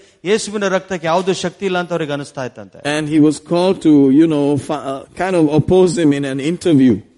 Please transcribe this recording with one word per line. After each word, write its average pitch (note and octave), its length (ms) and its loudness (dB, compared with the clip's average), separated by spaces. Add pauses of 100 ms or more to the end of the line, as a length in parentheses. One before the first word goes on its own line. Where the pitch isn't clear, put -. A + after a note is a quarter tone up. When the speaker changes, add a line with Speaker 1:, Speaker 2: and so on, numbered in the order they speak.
(260)
Speaker 1:
ಯೇಸುವಿನ G3+ 420 -2
ರಕ್ತಕ್ಕೆ F3+ 400 -4
ಯಾವುದು F3+ 260 0
ಶಕ್ತಿ F3+ 320 -6
ಇಲ್ಲ F#3 120 -2
ಅಂತ F3 140 -6
ಅವ್ರಿಗೆ D#3+ 200 -4
ಅನಿಸ್ತಾ C#3+ 340 -10
ಇತ್ತಂತೆ. B2 540 -8
Speaker 2:
And D3+ 100 -6
he D#3 100 2
was D3+ 180 4 (160)
called F3+ 300 0
to, D#3 100 4 (180)
you D#3 160 4
know, D3 180 0 (120)
fi-, C#3 260 -6
uh, C3+ 160 -8 (220)
kind F#3 140 -2
of D#3+ 100 4 (140)
oppose F#3 380 2
him D#3 160 2
in C#3+ 120 -4
an C3+ 160 -6
interview. C#3 540 2 (220)